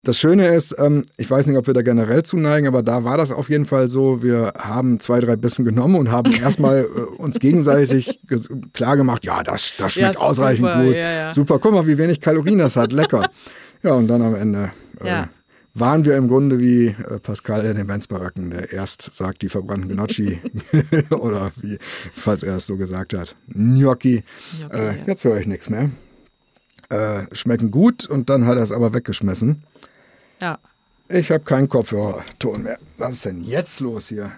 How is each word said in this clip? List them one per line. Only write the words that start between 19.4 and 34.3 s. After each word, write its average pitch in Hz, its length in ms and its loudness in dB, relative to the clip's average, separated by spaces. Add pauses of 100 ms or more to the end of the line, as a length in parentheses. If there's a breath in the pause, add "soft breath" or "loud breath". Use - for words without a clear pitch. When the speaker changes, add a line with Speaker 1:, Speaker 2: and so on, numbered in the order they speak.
Speaker 1:
die 95 60 -6
verbrannten 98 400 -6
Gnocchi, 98 520 -4 (360)
<laughs> 151 340 0
oder 107 460 -2
wie, 104 220 -10 (360 loud breath)
falls - 300 -4
er 95 140 -4
es - 80 -6
so 98 100 -6
gesagt 92 360 -8
hat, 90 220 -10 (140)
Gnocchi. 123 760 2 (380 loud breath)
Speaker 2:
Gnocchi, 147 160 -14
Speaker 1:
Äh, 110 100 -2
Speaker 2:
ja. 104 80 -4 (140)
Speaker 1:
jetzt 190 160 -4
höre 110 160 2
ich 92 80 -4
nichts 95 200 -8
mehr. 131 220 -2 (1000 loud breath)
Äh, 104 340 -4 (100)
schmecken 113 380 -2
gut 220 340 2
und 135 240 -4
dann 127 160 4
hat 123 120 2
er 117 40 2
es 107 80 -2
aber 117 240 0
weggeschmissen. 110 680 -2 (760 soft breath)
Speaker 2:
Ja. 170 180 -8 (500)
Speaker 1:
Ich 180 220 0
hab 156 140 0
keinen 135 240 2
Kopfhörerton 104 960 -4
mehr. 110 140 -8 (200)
Was 123 180 -6
ist - 80 -10
denn 90 180 -8
jetzt 131 380 -6
los 117 280 -8
hier? 104 300 -10